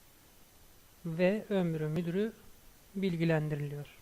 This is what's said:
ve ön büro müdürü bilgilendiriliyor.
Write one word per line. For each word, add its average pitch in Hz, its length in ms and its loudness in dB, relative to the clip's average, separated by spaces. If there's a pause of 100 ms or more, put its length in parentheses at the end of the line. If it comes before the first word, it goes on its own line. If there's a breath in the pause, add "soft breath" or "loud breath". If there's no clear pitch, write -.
(1040)
ve 180 440 2
ön 180 240 2
büro 156 160 -2
müdürü 180 440 -2 (640)
bilgilendiriliyor. 151 1080 0